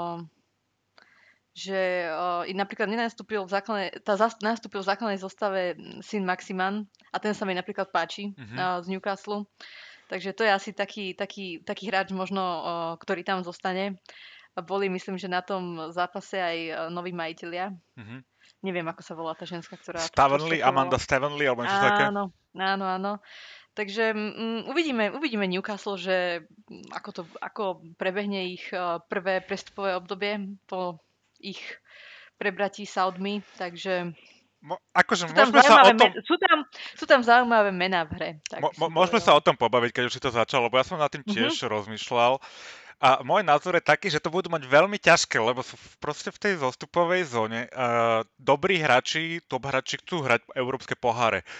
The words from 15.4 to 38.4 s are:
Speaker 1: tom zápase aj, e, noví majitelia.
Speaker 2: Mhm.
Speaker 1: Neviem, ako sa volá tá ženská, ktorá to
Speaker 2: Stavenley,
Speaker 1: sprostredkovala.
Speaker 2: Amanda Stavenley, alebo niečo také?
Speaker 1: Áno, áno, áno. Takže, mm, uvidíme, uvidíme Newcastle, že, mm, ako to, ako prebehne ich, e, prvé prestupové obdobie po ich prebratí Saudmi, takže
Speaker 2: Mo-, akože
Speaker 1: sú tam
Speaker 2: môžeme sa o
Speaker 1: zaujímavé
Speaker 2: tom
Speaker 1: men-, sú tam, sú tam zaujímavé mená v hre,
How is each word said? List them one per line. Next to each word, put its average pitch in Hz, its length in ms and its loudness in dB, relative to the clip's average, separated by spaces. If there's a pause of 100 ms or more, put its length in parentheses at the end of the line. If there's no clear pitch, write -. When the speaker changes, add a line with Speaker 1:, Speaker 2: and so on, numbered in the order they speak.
Speaker 1:
tom 175 480 -6
zápase 180 480 -4
aj, 170 220 -2
e, 165 120 -6 (180)
noví 175 240 -8
majitelia. 170 560 -8 (240)
Speaker 2:
Mhm. 120 320 -16 (380)
Speaker 1:
Neviem, 175 240 -4
ako 165 160 -10
sa - 100 -16
volá 160 200 -8
tá 170 120 -14
ženská, 170 300 -12
ktorá 170 240 -12
to 165 100 -4
Speaker 2:
Stavenley, 147 480 2
Speaker 1:
sprostredkovala. 127 140 4
Speaker 2:
Amanda 135 260 2
Stavenley, 147 480 0
alebo 123 160 2
niečo 196 220 0
také? 208 240 4
Speaker 1:
Áno, 202 160 -2 (320)
áno, 190 320 -2
áno. 190 240 -2 (640)
Takže, 208 360 -2
mm, 220 600 -4
uvidíme, 269 420 0
uvidíme 226 340 -2
Newcastle, 196 520 -4
že, 185 200 0 (480)
mm, - 280 -18
ako 170 180 -10
to, 190 100 -10 (160)
ako - 260 -8 (300)
prebehne 196 540 -4
ich, 180 220 -10
e, 196 80 -6 (280)
prvé 190 340 -2
prestupové 196 540 -6
obdobie 196 440 -4 (280)
po 180 360 -6 (380)
ich 196 200 -12 (800)
prebratí 196 460 -4
Saudmi, 190 580 -2 (140)
takže 175 580 -4 (480)
Speaker 2:
Mo-, 165 160 -8 (140)
akože 180 340 2
Speaker 1:
sú 160 80 -8
tam 262 160 6
Speaker 2:
môžeme 277 80 10
sa - 0 -
o 262 160 10
Speaker 1:
zaujímavé - 160 12
Speaker 2:
tom 220 160 4
Speaker 1:
men-, 190 160 -8
sú 320 140 0
tam, 339 200 4 (380)
sú - 100 -12
tam 277 140 8
zaujímavé 233 500 6
mená 180 380 0
v 156 80 -20
hre, 170 140 -6 (180)